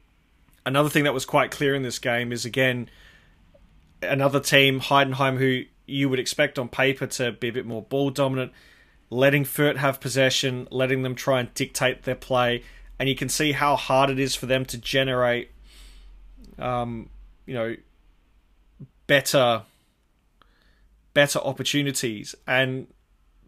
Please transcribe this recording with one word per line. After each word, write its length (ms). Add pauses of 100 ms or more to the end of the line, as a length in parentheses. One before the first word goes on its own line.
(680)
another 240
thing 140
that 100
was 100
quite 260
clear 240
in 80
this 160
game 340
is, 120
again, 460 (1120)
another 380
team, 400
Heidenheim, 580
who 240 (240)
you 240
would 80
expect 400
on 100
paper 380
to 260
be 160
a 40
bit 120
more 160
ball 300
dominant, 420 (560)
letting 360
Fürth 320
have 240
possession, 720
letting 320
them 120
try 260
and 140
dictate 480
their 140
play. 480 (340)
And 100
you 60
can 140
see 240
how 240
hard 340
it 80
is 160
for 120
them 200
to 120
generate, 720 (1080)
um, 520 (340)
you 100
know, 220 (1300)
better, 560 (1500)
better 240
opportunities. 960 (120)
And 420 (600)